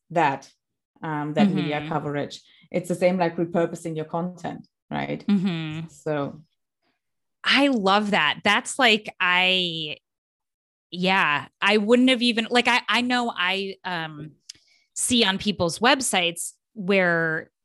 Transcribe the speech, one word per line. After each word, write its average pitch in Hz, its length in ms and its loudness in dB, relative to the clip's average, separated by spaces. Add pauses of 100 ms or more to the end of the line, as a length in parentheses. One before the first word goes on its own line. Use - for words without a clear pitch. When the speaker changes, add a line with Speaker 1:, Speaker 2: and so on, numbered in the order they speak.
(100)
Speaker 1:
that, 147 380 0 (540)
um, 151 300 -6
that 170 160 4
media 151 320 -2
Speaker 2:
Mm-hmm. 151 80 -10
Speaker 1:
coverage. 147 520 -6 (300)
It's 175 160 -4
the 175 80 -2
same 180 220 2
like 170 180 0
repurposing 170 600 -2
your 156 100 -6
content, 170 640 -8 (220)
right? 147 380 -6
Speaker 2:
Mm-hmm. 165 600 -2
Speaker 1:
So. 147 520 -6 (1000)
Speaker 2:
I 269 240 2
love 208 440 2
that. 156 320 2
That's 220 360 0
like, 214 400 2
I, 180 800 0 (960)
yeah, 180 560 0 (140)
I 202 160 4
wouldn't 247 320 4
have 247 120 2
even, 226 280 0
like, 240 180 2
I, 240 200 2
I 220 140 0
know 247 340 -2
I, 190 480 -4
um, 156 480 -8 (600)
see 233 320 2
on 190 120 2
people's 185 420 -2
websites 208 760 0 (200)
where 175 760 0 (160)